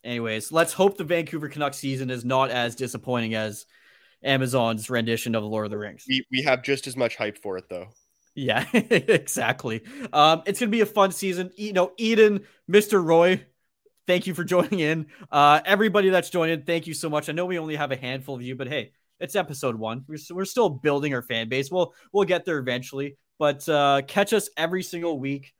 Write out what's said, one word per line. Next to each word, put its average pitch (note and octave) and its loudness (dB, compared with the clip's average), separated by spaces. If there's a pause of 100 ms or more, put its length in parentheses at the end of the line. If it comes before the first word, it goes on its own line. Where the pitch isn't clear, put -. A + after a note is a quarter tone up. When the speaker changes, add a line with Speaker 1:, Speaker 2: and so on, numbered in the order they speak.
Speaker 1:
anyways, A2+ -6
let's E3 2
hope G3 2
the F3 -6
Vancouver D#3 -2
Canucks C#3+ -4
season C3+ -6
is A#2+ -8
not C3 2
as A#2+ -2
disappointing A#2+ -4
as A2 -6 (580)
Amazon's B2 0
rendition A#2 -2
of G#2+ 0
Lord G#2+ -4
of G#2 -8
the G#2 -8
Rings. G#2 -12
Speaker 2:
We, C3 -2
we B2+ -2
have B2+ 2
just C3+ -2
as B2+ -10
much A#2+ -2
hype G#2+ -6
for F#2+ -8
it, F#2 -14
though. F#2 -10 (480)
Speaker 1:
Yeah, B2+ -2
<laughs> - -8
exactly. G3+ 0 (320)
Um, D#3+ 4
it's G3 -4
gonna A#3+ 0
be A3+ 2
a G3+ 4
fun G3 2
season. F#3 -6
You G#3 -8
know, F#3 2
Eden, A3 4 (260)
Mister G#3 4
Roy, E3+ 4 (600)
thank F3+ 2
you F3+ -4
for E3+ -4
joining F3 2
in. D#3 0 (240)
Uh, D3 8
everybody G3 4
that's F3+ 2
joined E3 0
in, D3+ -4
thank E3+ -2
you D#3+ -8
so D#3 -6
much. D3 -2
I - -6
know F3 -2
we F3+ -4
only D#3 -6
have D3 -2
a C3 -2
handful C3 -8
of A#2+ -10
you, B2+ -10
but B2+ -8
hey, C3+ -6 (280)
it's F3 -8
episode D3 -4
one. A2 -8
We're D#3 -14
s-, D3+ -16
we're F#3 -6
still A3 2
building C#3+ 0
our B2 -2
fan A2+ -4
base. C3+ -2
We'll, F3+ 0 (180)
we'll G3 2
get F3 0
there D#3+ -2
eventually. C3+ -6 (200)
But, C#3+ 0
uh, C#3+ 4
catch G3+ 0
us G3+ 0
every F3 -2
single E3+ -4
week C#3 -8